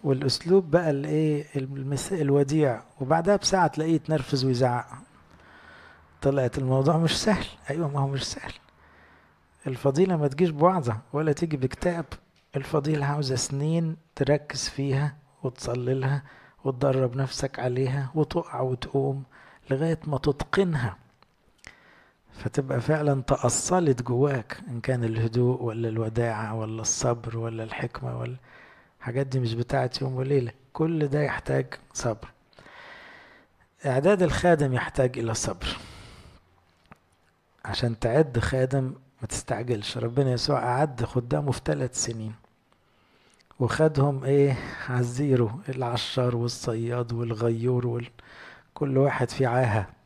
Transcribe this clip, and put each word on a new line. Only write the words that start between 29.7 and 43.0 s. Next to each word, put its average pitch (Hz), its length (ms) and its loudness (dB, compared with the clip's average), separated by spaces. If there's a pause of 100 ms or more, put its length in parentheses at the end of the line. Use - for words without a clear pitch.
يوم 131 140 -4
وليلة، 131 360 0 (220)
كل 160 340 0
ده 147 140 0
يحتاج 135 520 -2 (200)
صبر. - 380 -6 (1500)
إعداد 147 360 4
الخادم 151 520 4
يحتاج 127 460 0
إلى 113 140 -2
صبر. - 440 -4 (1900)
عشان 113 340 -2
تعد 127 400 2
خادم 131 540 0 (280)
ما 113 60 -8
تستعجلش. 117 680 -4
ربنا 123 340 0
يسوع 123 320 0
أعد 123 400 0
خدامه 131 480 -2
في - 140 -2
ثلاث 143 380 -2
سنين، 110 300 -6 (1300)